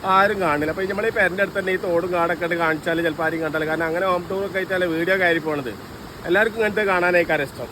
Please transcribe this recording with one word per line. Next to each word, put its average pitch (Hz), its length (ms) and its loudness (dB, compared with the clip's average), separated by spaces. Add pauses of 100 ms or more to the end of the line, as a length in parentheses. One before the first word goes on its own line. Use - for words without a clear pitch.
(160)
ആരും 202 280 4
കാണില്ല. 151 300 2
അപ്പൊ 190 180 -2
നമ്മളീ 208 260 0
പെരൻ്റെ 190 260 2
അടുത്ത് 190 160 -2
തന്നെ 185 160 -2
ഈ 185 100 -4
തോടും 175 300 2
കാടൊക്കെ 170 320 0
ഇട്ട് 170 140 -2
കാണിച്ചാൽ 160 440 0
ചിലപ്പോൾ 160 200 -2
ആരും 160 180 -2
കണ്ടല്ല. 156 260 -2
കാരണം 160 200 0
അങ്ങനെ 180 220 0
ഹോം 175 180 0
ടൂർ 196 180 -2
ഒക്കെ 190 120 -4
ആയിട്ടല്ലേ 180 360 -2
വീഡിയോ 170 280 0
കയറി 165 240 2
പോണത്. 143 240 -4 (560)
എല്ലാവർക്കും 214 320 2
ഇങ്ങനത്തെ 214 320 0
കാണാനായിരിക്കും 175 560 2
ഇഷ്ടം. 120 240 -10